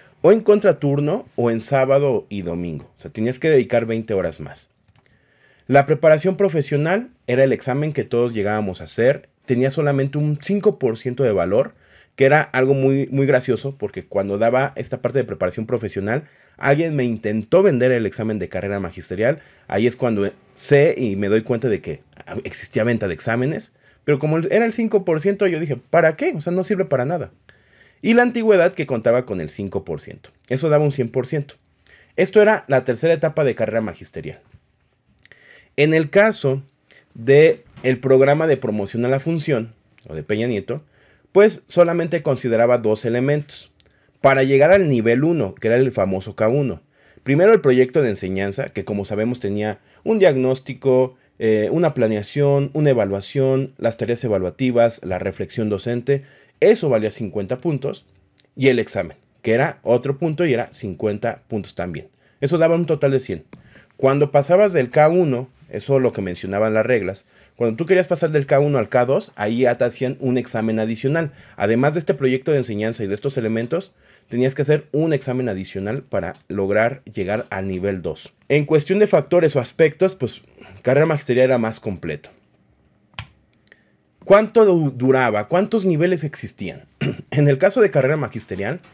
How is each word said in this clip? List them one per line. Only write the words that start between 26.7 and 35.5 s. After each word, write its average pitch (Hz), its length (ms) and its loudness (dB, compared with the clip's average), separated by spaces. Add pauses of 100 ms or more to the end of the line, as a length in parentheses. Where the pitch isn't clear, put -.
para 127 200 0
nada". 147 260 -6 (720)
Y 220 100 2
la 240 100 6
antigüedad 220 500 4
que 160 140 -6
contaba 120 380 0
con 92 160 -6
el 78 80 -6
cinco 98 360 -8
por 80 160 -8
ciento. - 300 -20 (180)
Eso 139 200 -2
daba 151 140 4
un 147 80 2
cien 123 180 -4
por 123 180 -4
ciento. 147 280 -8 (600)
Esto 185 260 4
era 208 260 2
la 131 160 2
tercera 147 300 0
etapa 160 300 0
de 127 120 0
carrera 110 260 -2
magisterial. 85 580 -12 (1400)